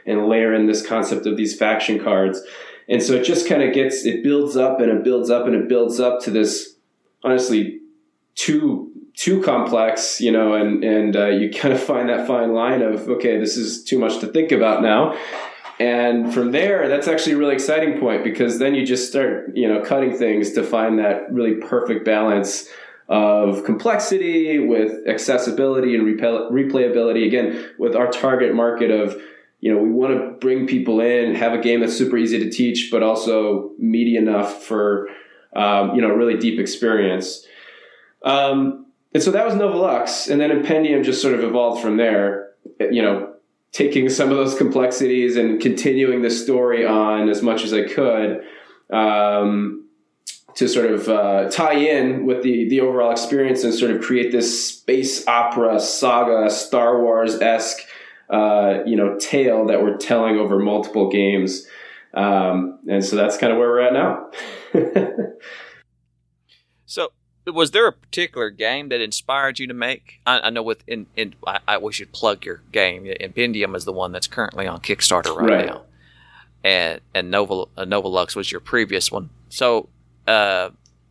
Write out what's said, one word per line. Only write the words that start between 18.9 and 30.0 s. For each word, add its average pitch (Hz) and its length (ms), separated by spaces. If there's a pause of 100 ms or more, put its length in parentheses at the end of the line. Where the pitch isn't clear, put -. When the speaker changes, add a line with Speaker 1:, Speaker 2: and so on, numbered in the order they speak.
Speaker 1:
start, - 480
you 120 120
know, 107 140
cutting 135 360
things 107 360
to 113 100
find 113 360
that - 320
really 113 240
perfect 117 480
balance 107 640 (420)
of 208 540
complexity 180 920
with 113 340 (160)
accessibility 127 880
and 110 80
repel-, 110 480
replayability. 120 760
Again, 117 200 (300)
with 117 180
our 120 140
target 127 460
market 117 340
of, 104 260 (440)
you 110 120
know, 104 100
we 110 100
wanna 127 480